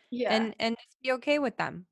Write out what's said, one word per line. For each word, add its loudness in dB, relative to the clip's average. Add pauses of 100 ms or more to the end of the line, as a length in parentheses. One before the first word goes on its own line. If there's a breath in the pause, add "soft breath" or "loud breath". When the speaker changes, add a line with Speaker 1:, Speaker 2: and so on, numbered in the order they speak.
(100)
Speaker 1:
Yeah. 2
Speaker 2:
and, -6
and 0
just -18
be 0
okay 2
with 0
them. -4